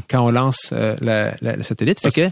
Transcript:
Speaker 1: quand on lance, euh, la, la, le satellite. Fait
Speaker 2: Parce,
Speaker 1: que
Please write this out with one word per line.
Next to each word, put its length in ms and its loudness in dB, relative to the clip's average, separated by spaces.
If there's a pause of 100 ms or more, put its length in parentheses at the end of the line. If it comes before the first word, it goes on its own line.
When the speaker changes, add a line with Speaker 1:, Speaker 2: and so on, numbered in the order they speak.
Speaker 1:
quand 160 2
on 60 4
lance, 440 0
euh, 280 -2
la, 400 0
la, 140 -2
le 80 -6
satellite. 360 -2
Fait 100 -4
Speaker 2:
Parce, 60 0
Speaker 1:
que 160 4